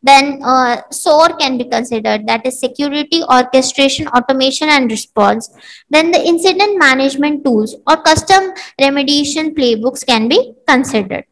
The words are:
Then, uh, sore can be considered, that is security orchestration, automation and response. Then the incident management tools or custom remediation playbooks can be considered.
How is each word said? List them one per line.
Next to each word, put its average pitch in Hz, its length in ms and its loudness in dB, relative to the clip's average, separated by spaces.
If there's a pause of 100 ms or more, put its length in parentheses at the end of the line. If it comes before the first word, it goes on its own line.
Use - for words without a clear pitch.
Then, 277 420 4
uh, 247 460 0
sore 330 480 2
can 262 220 -2
be 240 60 -4
considered, 220 600 -4
that 226 220 -4
is 254 120 -6
security 285 720 -4
orchestration, 262 800 2
automation 262 600 0
and 269 200 2
response. 214 640 -2 (400)
Then 320 180 2
the 349 100 2
incident 370 600 0
management 277 680 0
tools 220 300 0 (100)
or 311 120 2
custom 370 560 2 (280)
remediation 285 720 -2
playbooks 247 500 -2
can 226 240 0
be 403 280 0 (120)
considered. 220 640 -2